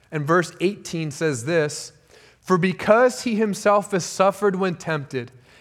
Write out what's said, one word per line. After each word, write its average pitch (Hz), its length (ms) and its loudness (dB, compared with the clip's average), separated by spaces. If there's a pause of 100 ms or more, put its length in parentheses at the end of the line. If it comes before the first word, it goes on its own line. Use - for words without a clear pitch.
(120)
And 151 120 -4
verse 170 360 2
eighteen 165 500 -4
says 135 340 -2
this, 151 460 0 (500)
"For 185 160 2
because 214 640 2
he 233 120 -2
himself 208 560 0
has 180 140 -2
suffered 196 520 0
when 185 200 -2
tempted, 135 560 -6 (280)